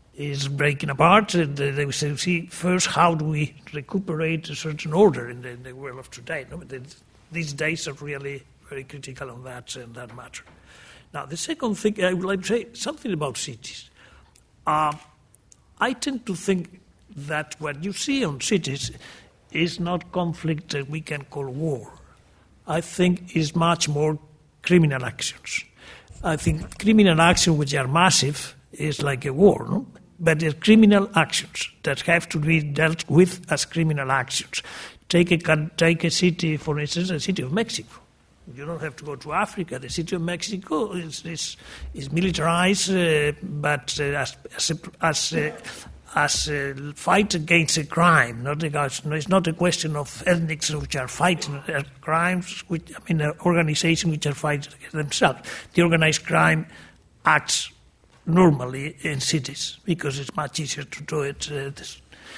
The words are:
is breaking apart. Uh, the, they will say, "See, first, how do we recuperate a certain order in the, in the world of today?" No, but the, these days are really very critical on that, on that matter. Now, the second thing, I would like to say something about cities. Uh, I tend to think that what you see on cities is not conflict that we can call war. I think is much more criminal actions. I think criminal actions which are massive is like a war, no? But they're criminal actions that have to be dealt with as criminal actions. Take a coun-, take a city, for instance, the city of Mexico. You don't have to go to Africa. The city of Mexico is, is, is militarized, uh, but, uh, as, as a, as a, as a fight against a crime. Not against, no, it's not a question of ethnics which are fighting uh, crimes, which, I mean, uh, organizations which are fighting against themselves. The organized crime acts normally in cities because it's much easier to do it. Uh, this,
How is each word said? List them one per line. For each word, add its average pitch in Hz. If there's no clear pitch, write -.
is 139
breaking 143
apart. 180
Uh, 175
the, 143
they 139
will 139
say, 147
"See, 170
first, 180
how 170
do 151
we 151
recuperate 160
a 147
certain 151
order 147
in 123
the, 127
in 120
the 127
world 131
of 127
today?" 131
No, 143
but -
the, 131
these 156
days 156
are 143
really 139
very 135
critical 131
on 120
that, 123
on 117
that 120
matter. -
Now, 143
the 156
second 254
thing, 208
I 180
would 185
like 190
to -
say 226
something 285
about 147
cities. -
Uh, 151
I 247
tend 269
to 190
think 180
that 151
what 147
you 196
see 277
on 139
cities 139
is 165
not 175
conflict 165
that 139
we 156
can 147
call 139
war. 135
I 165
think 180
is 156
much 170
more 151
criminal 151
actions. -
I 165
think 156
criminal 196
actions 175
which 143
are 135
massive 147
is -
like 139
a 139
war, 180
no? 254
But 160
they're 160
criminal 208
actions -
that 143
have 170
to 160
be 160
dealt 151
with 180
as -
criminal 151
actions. -
Take 175
a 170
coun-, 156
take 165
a 170
city, 160
for 151
instance, 170
the 170
city 180
of 127
Mexico. -
You 139
don't 160
have 156
to -
go 143
to 147
Africa. 185
The 135
city 170
of 170
Mexico 196
is, 170
is, 165
is 135
militarized, 175
uh, 156
but, 147
uh, 147
as, 143
as -
a, -
as 160
a, 151
as 147
a 139
fight 196
against 165
a 156
crime. 139
Not 147
against, 147
no, 151
it's 156
not 185
a 160
question 160
of -
ethnics 165
which 143
are 131
fighting 160
uh, 143
crimes, 175
which, 165
I -
mean, 160
uh, 151
organizations 165
which 151
are 147
fighting 147
against -
themselves. 151
The 175
organized 160
crime 160
acts -
normally 143
in 143
cities -
because 147
it's 135
much 147
easier 143
to -
do 151
it. 139
Uh, 139
this, -